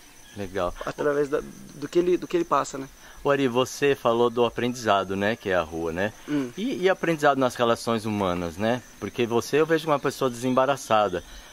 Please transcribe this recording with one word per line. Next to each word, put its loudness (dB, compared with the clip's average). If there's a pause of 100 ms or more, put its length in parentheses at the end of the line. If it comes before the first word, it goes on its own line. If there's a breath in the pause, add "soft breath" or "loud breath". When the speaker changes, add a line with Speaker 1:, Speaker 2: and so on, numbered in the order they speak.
(360)
Speaker 1:
Legal. -4 (120)
Speaker 2:
Através -2
da, -2 (340)
do -10
que 0
ele, 2
do -4
que -4
ele 0
passa, -2
né? -10 (340 loud breath)
Speaker 1:
Ô, 2
Ari, 4
você 2
falou 4
do 2
aprendizado, 0
né, 0
que -4
é 2
a 4
rua, -4
né? -2 (160)
Speaker 2:
Hum. -2
Speaker 1:
E, -4
e 4
aprendizado 2
nas 2
relações 0
humanas, -2
né? 0 (180)
Porque -4
você, 0
eu 4
vejo 0
uma 2
pessoa -2
desembaraçada. 0 (300 loud breath)